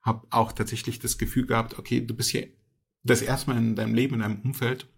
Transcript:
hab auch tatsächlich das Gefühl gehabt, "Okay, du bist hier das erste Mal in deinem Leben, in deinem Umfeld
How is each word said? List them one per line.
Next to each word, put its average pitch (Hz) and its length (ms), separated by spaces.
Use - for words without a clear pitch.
hab 113 320
auch 117 180
tatsächlich - 460
das - 180
Gefühl 123 300
gehabt, 113 320
"Okay, 120 240
du 117 120
bist 117 140
hier - 200
das 120 180
erste 131 280
Mal 123 60
in 113 180
deinem 110 200
Leben, 127 220
in 113 40
deinem 107 220
Umfeld 127 440